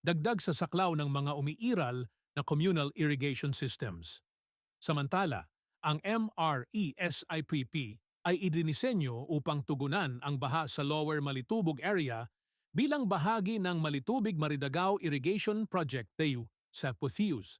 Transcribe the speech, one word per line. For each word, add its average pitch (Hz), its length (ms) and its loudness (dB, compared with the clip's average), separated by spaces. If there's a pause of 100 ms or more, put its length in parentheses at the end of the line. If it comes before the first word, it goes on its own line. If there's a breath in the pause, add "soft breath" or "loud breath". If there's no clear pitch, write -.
dagdag 170 400 2
sa 185 80 -2
saklaw 175 400 0
ng 151 160 0
mga 139 320 0
umiiral 143 720 -2 (240)
na 143 80 -2
communal 156 560 2
irrigation 143 560 0
systems. 92 640 -6 (640)
Samantala, 147 640 0 (320)
ang 151 240 -2
M 220 320 0
R 151 400 0
E 202 240 0
S 175 320 -2
I 160 80 -2
P 147 240 0
P 120 400 -6 (240)
ay 180 80 4
idinisenyo 156 960 0
upang 147 320 -2
tugunan 143 560 -2
ang 143 160 -4
baha 139 320 0
sa 143 160 -4
Lower 151 400 0
Malitubog 143 560 0
Area 139 480 -2 (440)
bilang 277 320 4
bahagi 202 560 2
ng 180 240 2
Malitubig 175 560 0
Maridagao 151 640 2
Irrigation 190 640 0
Project 135 480 -2
teu, 131 320 0 (240)
sa 127 240 -4
Puthius 143 640 -2